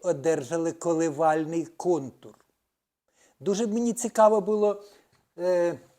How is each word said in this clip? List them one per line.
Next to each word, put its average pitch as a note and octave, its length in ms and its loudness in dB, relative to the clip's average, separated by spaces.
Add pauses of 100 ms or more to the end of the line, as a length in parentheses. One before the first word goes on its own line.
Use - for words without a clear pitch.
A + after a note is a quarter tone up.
одержали D#3+ 720 -2
коливальний D#3+ 920 -2
контур. C3+ 680 -6 (1080)
Дуже G3 260 -2
б G3+ 60 -4
мені A#3 200 -2
цікаво G#3+ 480 4
було, G#3 440 0 (540)
е, F3 420 0 (180)